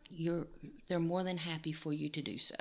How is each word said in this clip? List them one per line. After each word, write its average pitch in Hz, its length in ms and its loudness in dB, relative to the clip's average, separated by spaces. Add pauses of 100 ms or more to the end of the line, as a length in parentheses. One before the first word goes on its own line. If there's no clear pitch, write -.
(100)
you're, 170 380 0 (400)
they're 175 100 4
more 170 240 4
than 180 160 2
happy 160 340 0
for 156 200 -2
you 151 160 0
to 156 140 -2
do - 160 -4
so. - 220 2